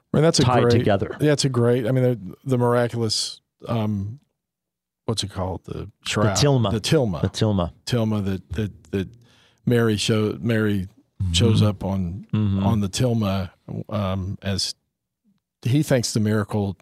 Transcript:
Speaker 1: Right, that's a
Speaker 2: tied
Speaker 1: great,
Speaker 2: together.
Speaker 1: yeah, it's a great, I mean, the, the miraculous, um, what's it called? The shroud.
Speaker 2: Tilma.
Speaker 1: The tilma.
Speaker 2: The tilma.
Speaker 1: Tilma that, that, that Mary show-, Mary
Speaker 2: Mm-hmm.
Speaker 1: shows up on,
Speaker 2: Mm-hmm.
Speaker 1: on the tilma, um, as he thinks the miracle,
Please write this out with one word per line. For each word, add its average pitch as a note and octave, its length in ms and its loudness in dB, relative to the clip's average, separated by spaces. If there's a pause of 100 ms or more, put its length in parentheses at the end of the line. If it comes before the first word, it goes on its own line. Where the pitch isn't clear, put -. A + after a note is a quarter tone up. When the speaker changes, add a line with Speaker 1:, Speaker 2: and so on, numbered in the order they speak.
(120)
Speaker 1:
Right, C#3+ 80 2
that's E3 180 2
a D#3 60 4
Speaker 2:
tied B2 180 4
Speaker 1:
great, A#2+ 160 4
Speaker 2:
together. G2+ 420 0
Speaker 1:
yeah, D3+ 120 4
it's C#3 120 0
a C#3+ 40 0
great, A#2+ 380 2
I A2+ 40 -2
mean, C3 140 2
the, A2 400 -2
the C3 140 0
miraculous, A#2+ 840 0 (260)
um, G#2+ 540 -4 (840)
what's A2+ 180 -4
it G2 80 -8
called? F#2 320 -6
The - 260 -12 (140)
shroud. G#2 320 0
Speaker 2:
Tilma. B2 340 4
Speaker 1:
The G#2+ 100 0
tilma. G#2 420 0
Speaker 2:
The F#2 60 0
tilma. G2 440 0 (140)
Speaker 1:
Tilma A2 380 0
that, F#2+ 280 -4
that, - 400 -6
that G2 160 -2 (580)
Mary A#2 320 4
show-, G#2+ 420 0
Mary G#2 480 0 (340)
Speaker 2:
Mm-hmm. F2+ 120 -2
Speaker 1:
shows G#2+ 280 4
up G#2 220 0
on, F#2+ 480 -4
Speaker 2:
Mm-hmm. G2 340 0
Speaker 1:
on G#2 140 2
the G2 80 -2
tilma, G2+ 640 -2 (400)
um, G2 520 -4
as G2 320 -4 (880)
he C#3+ 220 2
thinks B2+ 300 0
the A#2+ 40 0
miracle, G#2 640 0